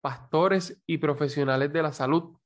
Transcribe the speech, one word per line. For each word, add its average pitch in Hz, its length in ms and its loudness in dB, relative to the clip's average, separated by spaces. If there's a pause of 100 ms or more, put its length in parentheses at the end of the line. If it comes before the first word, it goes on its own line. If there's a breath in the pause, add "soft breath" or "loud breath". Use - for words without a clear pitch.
pastores 175 840 0
y 165 120 -2
profesionales 143 720 0
de 160 100 0
la 151 100 -2
salud 156 540 -2